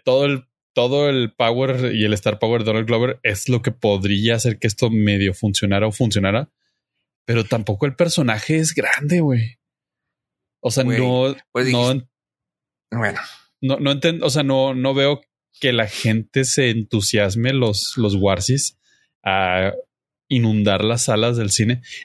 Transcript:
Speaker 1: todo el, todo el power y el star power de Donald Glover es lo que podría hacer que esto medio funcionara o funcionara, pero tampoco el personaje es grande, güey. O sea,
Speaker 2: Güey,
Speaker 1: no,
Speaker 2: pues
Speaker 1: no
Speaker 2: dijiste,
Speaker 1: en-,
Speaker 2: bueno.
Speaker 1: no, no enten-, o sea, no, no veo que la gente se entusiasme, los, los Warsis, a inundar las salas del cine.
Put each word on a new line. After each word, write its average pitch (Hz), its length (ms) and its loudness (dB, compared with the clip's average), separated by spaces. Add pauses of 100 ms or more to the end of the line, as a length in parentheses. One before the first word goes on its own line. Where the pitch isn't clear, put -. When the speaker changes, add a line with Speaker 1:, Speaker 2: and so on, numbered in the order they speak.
Speaker 1:
todo 135 200 2
el, 139 240 -2 (260)
todo 135 340 2
el 127 240 -2
power 123 640 -2
y 110 100 0
el 107 100 2
star 104 260 -2
power 113 220 0
de - 40 -6
Donald 110 220 0
Glover 117 340 0
es 107 260 -2
lo 120 140 0
que 127 80 -2
podría 101 640 0
hacer 117 240 -2
que - 80 -2
esto 110 240 0
medio 104 420 2
funcionara 101 540 0
o 110 60 -2
funcionara, 107 580 0 (760)
pero 117 200 0
tampoco 110 420 -2
el 139 80 -4
personaje 156 600 0
es 160 180 -2
grande, 147 460 0
güey. 120 380 0 (1040)
O 117 120 -4
sea, 131 100 0
Speaker 2:
Güey, 123 160 0
Speaker 1:
no, 127 380 0 (160)
Speaker 2:
pues 123 180 0
Speaker 1:
no 127 80 2 (140)
Speaker 2:
dijiste, 135 160 -4 (800)
Speaker 1:
en-, 117 80 -6
Speaker 2:
bueno. 104 220 -2 (400)
Speaker 1:
no, 135 180 0
no 139 140 0
enten-, 165 320 -2
o 156 60 0
sea, 147 120 0
no, 135 320 0
no 131 200 -2
veo 139 260 2 (400)
que 131 120 2
la 113 140 2
gente 113 580 -2
se 127 260 2
entusiasme, 110 840 0
los, 117 440 -2
los 107 200 2
Warsis, 98 600 0 (460)
a 95 520 0 (540)
inundar 107 540 2
las 117 220 0
salas 117 320 0
del 107 160 -2
cine. 117 300 0 (220)